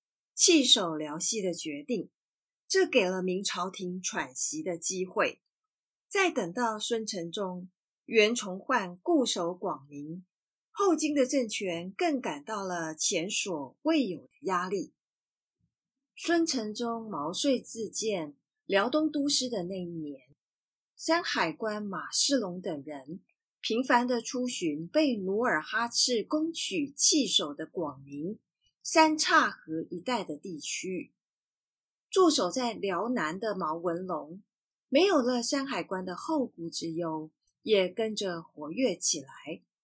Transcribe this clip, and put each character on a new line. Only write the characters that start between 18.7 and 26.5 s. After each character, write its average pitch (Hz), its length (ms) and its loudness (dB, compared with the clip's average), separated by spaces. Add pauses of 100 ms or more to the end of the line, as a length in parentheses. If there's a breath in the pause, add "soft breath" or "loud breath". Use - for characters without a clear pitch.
东 311 200 2
都 285 160 0
师 254 220 0
的 226 140 -2
那 185 180 -6
一 175 60 -6
年， 151 340 -10 (720)
山 339 300 0
海 - 260 -2
关 214 320 -4
马 180 280 -8
世 - 260 4
龙 185 240 -2
等 165 240 -6
人 147 360 -12 (420)
频 226 200 0
繁 247 240 4
的 247 140 0
出 247 260 -4
巡 165 400 -4
被 277 300 4
努 196 220 0
尔 202 240 2
哈 226 260 -2
赤 233 340 2
攻 311 300 0